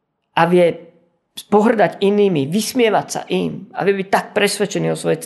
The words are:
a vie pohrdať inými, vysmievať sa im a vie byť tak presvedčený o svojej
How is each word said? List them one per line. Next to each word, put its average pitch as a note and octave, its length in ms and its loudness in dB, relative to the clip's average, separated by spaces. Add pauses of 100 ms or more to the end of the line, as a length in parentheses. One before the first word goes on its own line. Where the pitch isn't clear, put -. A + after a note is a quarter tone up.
(380)
a E3 80 4
vie F3 200 4 (840)
pohrdať G#3 560 2
inými, G3 400 2
vysmievať G#3+ 640 0
sa - 160 -8
im F3+ 480 -4
a - 80 -6
vie G3 160 0
byť F#3+ 120 -6
tak F#3+ 160 0 (120)
presvedčený F#3+ 560 -2
o D#3 40 -10
svojej D#3+ 280 -2